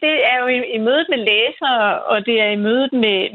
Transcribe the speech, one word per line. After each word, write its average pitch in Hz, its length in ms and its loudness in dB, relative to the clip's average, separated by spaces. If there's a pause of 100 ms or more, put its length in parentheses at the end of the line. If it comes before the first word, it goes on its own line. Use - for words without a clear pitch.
det 311 80 2 (180)
er 254 100 0
jo 247 40 -2
i, 254 120 0 (180)
i - 20 -2
mødet 269 340 0
med 269 60 -2 (120)
læsere, 226 720 0 (100)
og 208 140 0
det 226 140 2
er 208 100 2
i 208 60 -2 (100)
mødet 254 260 0
med, 220 260 2 (160)